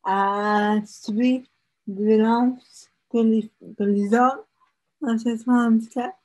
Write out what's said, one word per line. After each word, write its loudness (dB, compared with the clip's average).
à 0
subir -2
des 0
violences -2
que -2
les, 0
que -4
les 0
hommes 2
en -2
situation -4
de 2
handicap. -2